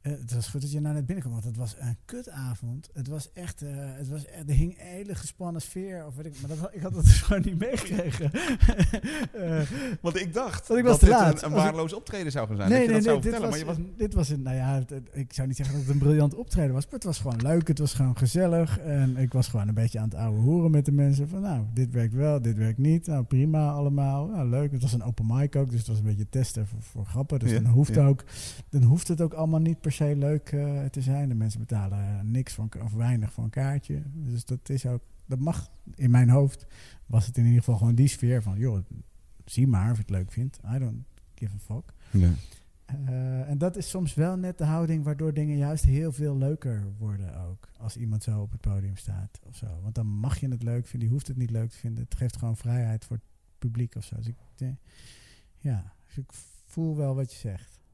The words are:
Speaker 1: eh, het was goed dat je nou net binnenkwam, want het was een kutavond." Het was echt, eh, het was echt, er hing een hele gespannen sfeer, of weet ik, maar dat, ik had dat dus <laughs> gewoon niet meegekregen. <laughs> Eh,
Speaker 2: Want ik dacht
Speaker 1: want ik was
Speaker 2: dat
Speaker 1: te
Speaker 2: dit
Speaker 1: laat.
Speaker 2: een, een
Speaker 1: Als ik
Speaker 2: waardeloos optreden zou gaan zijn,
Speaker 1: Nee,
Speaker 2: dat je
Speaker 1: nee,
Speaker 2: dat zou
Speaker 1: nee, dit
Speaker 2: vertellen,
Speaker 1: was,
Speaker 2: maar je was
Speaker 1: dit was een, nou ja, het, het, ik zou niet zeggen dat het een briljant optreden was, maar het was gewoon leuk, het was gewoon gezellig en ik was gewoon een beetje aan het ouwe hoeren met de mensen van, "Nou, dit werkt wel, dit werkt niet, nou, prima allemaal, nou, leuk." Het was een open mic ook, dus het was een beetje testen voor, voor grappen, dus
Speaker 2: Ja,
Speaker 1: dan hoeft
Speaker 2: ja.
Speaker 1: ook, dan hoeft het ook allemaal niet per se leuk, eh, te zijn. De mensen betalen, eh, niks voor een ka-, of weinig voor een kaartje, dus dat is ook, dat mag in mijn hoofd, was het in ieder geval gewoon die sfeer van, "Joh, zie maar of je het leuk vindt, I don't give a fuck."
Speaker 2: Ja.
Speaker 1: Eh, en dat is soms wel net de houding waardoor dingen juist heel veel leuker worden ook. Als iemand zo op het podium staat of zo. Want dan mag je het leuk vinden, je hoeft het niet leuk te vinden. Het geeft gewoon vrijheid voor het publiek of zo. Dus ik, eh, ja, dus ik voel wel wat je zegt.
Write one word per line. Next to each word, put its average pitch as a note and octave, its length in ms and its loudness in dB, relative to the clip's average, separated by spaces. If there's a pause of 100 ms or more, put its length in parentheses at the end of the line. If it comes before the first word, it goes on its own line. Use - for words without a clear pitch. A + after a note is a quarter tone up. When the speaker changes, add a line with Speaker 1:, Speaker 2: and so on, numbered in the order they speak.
Speaker 1:
eh, C#3+ 100 -6
het B2+ 220 -8
was A#2+ 140 -4
goed C#3 140 -6
dat C#3+ 100 -6
je D3 80 -4
nou D3+ 160 -2
net C#3+ 100 -2
binnenkwam, B2+ 280 -6
want A2 140 -8
het A2+ 100 -6
was A#2 220 -8
een A#2+ 260 -4
kutavond." C3 880 -10
Het C3+ 140 -8
was D3 260 -10
echt, - 280 -12
eh, C#3+ 140 -12
het C#3 340 -12
was D3 160 -10
echt, D3+ 240 -14
er C#3 60 2
hing E3 240 2
een E3 60 -18
hele F#3+ 300 -10
gespannen E3+ 460 -8
sfeer, F#3 440 -10
of B2+ 100 -14
weet D#3 100 -12
ik, D3 160 -14
maar D3+ 160 -8
dat, E3 180 -6
ik D#3+ 60 -8
had F#3 120 -6
dat D#3+ 100 0
dus - 200 10
<laughs> - 40 0
gewoon G3 140 2
niet E3+ 180 -2
meegekregen. F3+ 720 -2
<laughs> A3+ 60 -4 (960)
Eh, E3 280 -2 (400)
Speaker 2:
Want E3+ 180 -2
ik F3 140 -4
dacht A#3 340 -4
Speaker 1:
want A#3+ 120 4
ik A#3+ 60 2
was A#3 140 8
Speaker 2:
dat - 0 -
Speaker 1:
te - 60 12
Speaker 2:
dit A3 100 10
Speaker 1:
laat. A3 80 8
Speaker 2:
een, D#3 140 6
een - 60 -8
Speaker 1:
Als D#3 100 -4
ik - 100 2
Speaker 2:
waardeloos D#3+ 300 0
optreden F#3+ 380 -8
zou A#2+ 160 -4
gaan G#2+ 100 -4
zijn, G3 120 0
Speaker 1:
Nee, B3 100 6
Speaker 2:
dat A#3+ 80 4
je A3+ 60 4
Speaker 1:
nee, A3 80 6
Speaker 2:
dat - 20 2
zou A3 180 4
Speaker 1:
nee, A3+ 100 0
dit - 0 - (100)
Speaker 2:
vertellen, D#3+ 240 -2
Speaker 1:
was, E3 120 -4
Speaker 2:
maar E3+ 80 -6
je F#3+ 40 -16
was F#3 80 -16
Speaker 1:
dit G#3 160 -2
was D3 160 2
een, C#3+ 120 -2
nou C3 140 -4
ja, C3 200 0
het, B2+ 140 -2
het, C3+ 240 -12
ik C3+ 200 -8
zou C3 140 -4
niet C3 100 -4
zeggen C3+ 180 -4
dat C#3 100 -4
het C#3 80 0
een C#3+ 60 2
briljant D3 360 6
optreden D3 380 0
was, C3+ 100 0
maar - 100 -10
het B3 100 -8
was E3+ 160 -4
gewoon A#2+ 220 -2
leuk, D#3 260 2
het D3+ 120 2
was D3 140 0
gewoon C3 240 2
gezellig E3 640 2
en C#3 380 0
ik B2+ 160 0
was B2+ 140 2
gewoon G#2 200 -2
een A2 60 0
beetje A2 260 0
aan A2 100 -4
het - 80 -8
ouwe G#2+ 220 0
hoeren D#3+ 320 4
met D3 140 4
de D3 60 2
mensen C#3+ 380 4
van, F#3+ 120 -6
"Nou, C#3+ 320 -2
dit A#2+ 180 0
werkt A#2 220 0
wel, C#3+ 280 2
dit A#2 160 0
werkt A2 200 0
niet, D#3 300 2
nou, C#3 160 -2
prima D3 480 2
allemaal, C#3+ 560 0
nou, D#3+ 220 -2
leuk." C#3+ 220 0
Het C3 100 -2
was B2 120 0
een A#2+ 100 0
open A2+ 240 -2
mic C#3 280 2
ook, C#3 140 2
dus A#2+ 100 0
het G#2+ 80 -4
was A2 100 0
een G#2+ 80 0
beetje G#2 240 0
testen A2+ 380 -2
voor, A2 140 -10
voor - 240 -10
grappen, C#3 340 -2
dus A#2 120 -2
Speaker 2:
Ja, A2 80 2
Speaker 1:
dan A#2 120 4
hoeft A#2+ 240 6
Speaker 2:
ja. C#3+ 120 6
Speaker 1:
ook, C#3 160 4 (460)
dan C#3+ 140 2
hoeft C#3+ 240 6
het E3+ 140 -2
ook D#3+ 120 0
allemaal D#3+ 280 0
niet D#3+ 200 0
per D3+ 100 -2
se D3 240 0
leuk, C#3+ 360 -2
eh, C#3+ 340 -2
te C3+ 160 -4
zijn. C3+ 280 0
De A#2 60 0
mensen A2 240 -2
betalen, G2+ 400 -2
eh, G2+ 240 -4
niks B2 300 -2
voor G#2+ 100 -6
een A2 60 -4
ka-, - 140 -10
of G#2+ 100 -4
weinig A#2 400 0
voor A#2 100 -6
een A2 60 -4
kaartje, C#3+ 520 -4 (120)
dus B2 320 -6
dat - 240 -8
is C3+ 160 -4
ook, B2 160 -2 (240)
dat C3 140 -6
mag D#3 320 -4 (240)
in B2 160 4
mijn B2 180 8
hoofd, C#3 360 6 (400)
was A2+ 200 4
het A#2+ 120 -4
in A#2+ 60 4
ieder A#2+ 160 8
geval A#2 180 2
gewoon A2+ 180 4
die C3+ 120 6
sfeer B2 340 2
van, G2+ 160 -2
"Joh, A2+ 220 0 (680)
zie B2+ 220 2
maar G#2+ 220 2
of A#2+ 60 2
je G#2+ 60 -4
het - 80 -8
leuk F#2 220 -2
vindt, B2+ 280 -6 (160)
I C3+ 40 -2
don't A#2+ 240 -6 (320)
give G2+ 200 -8
a G2 40 -10
fuck." - 340 -10 (180)
Speaker 2:
Ja. F2+ 200 6 (540)
Speaker 1:
Eh, C3 640 -4
en C#3+ 80 -2
dat F3 180 0
is G3 140 -8
soms F3+ 240 -4
wel F3+ 240 0
net F3+ 200 -6
de E3 60 -4
houding D#3+ 400 0
waardoor D3+ 300 -2
dingen D3+ 240 0
juist D3 280 0
heel D3 260 4
veel C#3+ 260 -2
leuker C3 480 -2 (120)
worden G2 440 -8
ook. F2+ 360 -12
Als A2+ 200 -10
iemand A2 260 -4
zo G#2+ 180 -2
op G#2 100 -6
het - 100 -10
podium G2 360 -2
staat G2 460 -10
of - 120 -20
zo. F2 260 -10
Want G#2+ 140 -8
dan A2 120 -2
mag G#2 320 -2
je C3+ 100 -4
het A#2+ 140 -6
leuk A#2 240 -4
vinden, A#2 200 -4
je A#2+ 60 2
hoeft C#3 140 -2
het B2+ 100 -6
niet A#2+ 120 -2
leuk A2+ 200 -2
te - 80 -16
vinden. A#2 260 -8
Het - 120 -6
geeft B2 220 -4
gewoon A2+ 200 -4
vrijheid A#2+ 480 -4
voor A#2 100 -8
het G#2+ 100 -10 (320)
publiek A#2+ 380 -4
of - 80 -10
zo. - 120 -12
Dus A2+ 120 -8
ik, A#2 80 -10 (220)
eh, B2+ 100 -6 (880)
ja, G#2 360 -4 (120)
dus - 120 -14
ik C3 140 -12 (340)
voel D#3+ 300 -6
wel C#3 200 -2
wat C3 180 -6
je - 40 -20
zegt. - 420 -10 (140)